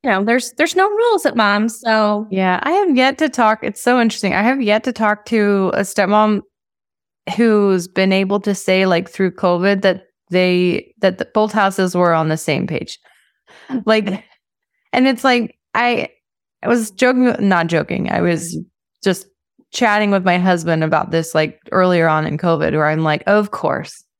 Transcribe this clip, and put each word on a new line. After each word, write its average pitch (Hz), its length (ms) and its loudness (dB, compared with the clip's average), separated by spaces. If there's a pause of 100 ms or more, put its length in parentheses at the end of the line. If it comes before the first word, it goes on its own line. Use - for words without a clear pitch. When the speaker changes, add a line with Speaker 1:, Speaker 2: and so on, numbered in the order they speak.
Speaker 1:
you 254 60 0
know, 196 120 0
there's, 240 360 -2
there's 330 180 0
no 381 120 4
rules 427 360 0
at 233 100 0
Mom, 214 360 0
so. 220 600 -2
Speaker 2:
Yeah, 190 320 0
I 302 100 -2
have 370 220 2
yet 254 240 2
to 311 120 0
talk. 220 320 0
It's - 200 -8
so 247 160 2
interesting. 220 360 0
I 196 80 0
have 262 180 0
yet 214 240 0
to 247 80 -4
talk 214 340 -2
to 202 460 0
a - 80 0
stepmom 208 640 0 (920)
who's 202 520 2
been 190 240 0
able 196 280 0
to 202 140 -2
say, 190 320 0
like, 185 220 0
through 190 240 -2
covid 190 500 0
that 185 220 0 (260)
they, 180 680 0
that 185 200 0
the, - 140 -4
both 214 200 0
houses 190 420 0
were 175 180 2
on 160 160 0
the 156 80 0
same 151 300 -2
page. - 320 -8 (880)
Like, 208 380 -2 (680)
and 254 160 2
it's 254 160 -2
like, 240 340 0 (160)
I, 240 360 -2 (520)
I - 60 -4
was 233 220 0
joking, 254 440 2 (140)
not 175 200 2
joking. - 420 -2
I - 100 0
was 170 380 -4 (440)
just 185 240 -2 (460)
chatting 208 380 0
with 190 140 0
my 180 140 2
husband 170 460 0
about 156 280 -2
this, 165 220 -4
like, 156 260 -2 (120)
earlier 180 360 2
on 156 180 0
in 156 100 -4
covid, 156 360 0
where 151 140 0
I'm 156 180 0
like, 151 220 0
"Of 208 260 2
course - 520 -6 (140)